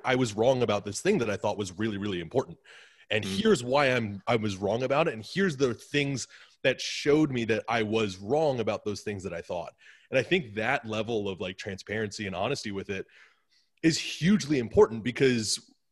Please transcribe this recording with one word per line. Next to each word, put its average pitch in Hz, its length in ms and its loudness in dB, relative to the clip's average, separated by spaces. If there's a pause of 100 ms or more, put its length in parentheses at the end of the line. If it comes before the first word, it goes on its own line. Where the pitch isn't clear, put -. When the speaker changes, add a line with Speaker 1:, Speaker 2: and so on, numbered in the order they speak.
Speaker 1:
I 127 100 2
was 123 200 2
wrong 123 280 4
about 104 220 0
this 104 160 -8
thing 196 180 2
that 113 120 0
I 98 60 -2
thought 101 220 -2
was 95 140 -4
really, 104 260 -4
really 98 220 -4
important. 85 380 -2 (520)
And 107 140 0
Speaker 2:
Mm. - 20 -4
Speaker 1:
here's 160 380 2
why 135 280 4
I'm, 104 360 -2
I 120 80 4
was 107 200 0
wrong 101 280 0
about 143 240 2
it. 127 60 -4
And 110 100 -12
here's 180 320 -2
the 127 180 2
things 139 540 -2 (340)
that 131 180 2
showed 147 520 2
me 120 140 -2
that 107 220 0
I 113 140 2
was 107 360 0
wrong 131 420 0
about 104 240 -2
those 104 180 -6
things 98 220 -6
that 92 100 -8
I 85 80 -8
thought." 87 300 -8 (380)
And 127 100 0
I - 20 2
think 131 320 0
that 113 320 -2
level 107 420 -2
of, 92 120 -6
like, 95 180 -8
transparency 104 680 -6
and 90 80 -6
honesty 110 340 -4
with 98 200 -8
it 95 160 -6 (760)
is 165 160 2
hugely 151 600 0
important, 113 460 4
because 120 680 0 (220)